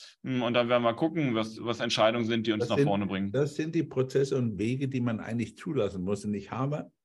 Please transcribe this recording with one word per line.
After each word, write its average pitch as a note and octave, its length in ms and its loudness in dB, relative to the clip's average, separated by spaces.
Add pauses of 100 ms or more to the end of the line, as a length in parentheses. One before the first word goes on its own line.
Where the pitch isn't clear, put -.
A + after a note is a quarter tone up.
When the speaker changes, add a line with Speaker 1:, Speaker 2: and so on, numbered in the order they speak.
(220)
Speaker 1:
Mm, B2+ 220 -2
und A#2 100 0
dann A#2+ 160 2
werden A#2+ 140 4
wir A#2 100 4
gucken, D#3 420 0
was, A2 260 -2
was A2+ 180 -2
Entscheidungen A#2 460 4
sind, A2+ 200 0
die A#2 60 4
uns G#2 100 0
Speaker 2:
Das - 80 0
Speaker 1:
nach A2 80 2
Speaker 2:
sind, C#3+ 100 6
Speaker 1:
vorne G2+ 200 2
bringen. G2 240 -2
Speaker 2:
das C#3+ 240 0
sind D#3+ 180 -4
die E3 100 2
Prozesse C3+ 540 0
und A2 220 -2
Wege, B2+ 280 0
die B2+ 140 -2
man A2+ 180 0
eigentlich A2 380 -4
zulassen G2+ 460 -2
muss. G2+ 200 -2
Und G#2 120 -2
ich G2 160 -8
habe C#3 400 -4 (140)